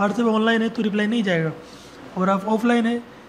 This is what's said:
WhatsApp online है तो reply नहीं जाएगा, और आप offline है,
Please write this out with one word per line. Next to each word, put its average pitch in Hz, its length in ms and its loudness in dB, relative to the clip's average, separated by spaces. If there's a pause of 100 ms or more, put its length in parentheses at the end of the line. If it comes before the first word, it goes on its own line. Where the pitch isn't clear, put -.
WhatsApp 208 280 2
online 220 320 2
है 226 80 0
तो 226 120 -6
reply 208 260 0
नहीं 233 160 0
जाएगा, 165 280 0 (680)
और 185 120 0
आप 196 160 0
offline 226 400 2
है, 233 180 -2 (260)